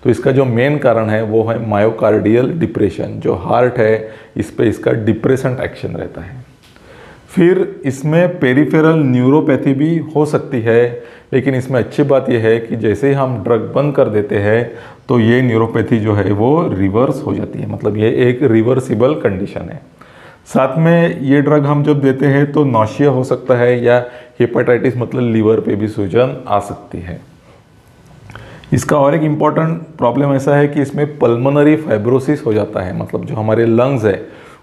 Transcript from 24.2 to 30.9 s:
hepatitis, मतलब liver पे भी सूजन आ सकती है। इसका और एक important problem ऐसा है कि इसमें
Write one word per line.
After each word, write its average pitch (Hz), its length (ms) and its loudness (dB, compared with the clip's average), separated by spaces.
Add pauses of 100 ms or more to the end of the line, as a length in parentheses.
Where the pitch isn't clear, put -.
hepatitis, 120 560 2
मतलब 120 260 -4
liver 110 380 2
पे - 140 -2
भी 107 140 -4
सूजन 110 600 -2
आ 101 100 0
सकती - 400 -10
है। 85 320 -14 (1400)
इसका 147 260 0
और 143 160 2
एक 165 80 0
important 156 600 -2
problem 139 520 -2
ऐसा 139 220 2
है 143 120 2
कि 147 140 -2
इसमें 143 360 -4